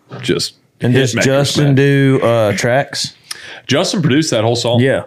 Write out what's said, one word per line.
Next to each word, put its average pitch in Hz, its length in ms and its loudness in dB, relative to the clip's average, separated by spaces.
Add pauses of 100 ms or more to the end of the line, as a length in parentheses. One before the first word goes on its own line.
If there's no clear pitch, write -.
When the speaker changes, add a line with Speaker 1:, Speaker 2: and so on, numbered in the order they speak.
(200)
Speaker 1:
just - 340 -4 (280)
Speaker 2:
And 123 100 0
does 123 220 2
Speaker 1:
hitmakers, 104 100 0
Speaker 2:
Justin 139 400 0
Speaker 1:
man." 143 120 2
Speaker 2:
do, 139 460 2
uh, 113 300 2
tracks? 123 640 -4 (520)
Speaker 1:
Justin 180 360 -2
produced 135 300 0
that 110 120 0
whole 117 120 0
song 120 240 0
Speaker 2:
Yeah, 120 260 2